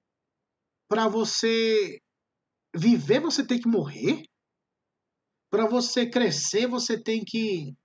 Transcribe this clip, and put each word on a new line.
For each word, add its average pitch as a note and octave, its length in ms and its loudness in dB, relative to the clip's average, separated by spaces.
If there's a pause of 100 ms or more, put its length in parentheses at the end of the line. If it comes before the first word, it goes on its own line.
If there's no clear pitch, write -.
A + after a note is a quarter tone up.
(880)
pra A3 200 2
você A3 920 0 (720)
viver, G#3 460 4
você D#4 260 -2
tem B3 120 0
que A#3 100 -2
morrer? F#3 560 0 (1300)
Pra A3 160 2
você A#3+ 400 0
crescer, A3+ 600 0
você A#3+ 340 -4
tem A3 240 -4
que F#3+ 500 -4 (100)